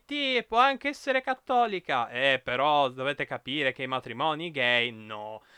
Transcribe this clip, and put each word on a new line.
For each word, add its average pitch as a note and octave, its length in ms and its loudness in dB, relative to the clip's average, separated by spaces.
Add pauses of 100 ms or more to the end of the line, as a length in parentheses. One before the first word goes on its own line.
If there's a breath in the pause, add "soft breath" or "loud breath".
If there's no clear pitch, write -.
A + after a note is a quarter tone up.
T C4+ 380 -2
può - 140 -4
anche C4+ 300 4
essere C4+ 340 -2
cattolica, A3 880 0
eh, C3 340 2
però C#3 460 2
dovete C3+ 360 -4
capire C3+ 480 -2
che C3+ 100 -10
i C3 40 -4
matrimoni C3+ 640 -4
gay, B2 420 2
no. A2 520 -12 (140 loud breath)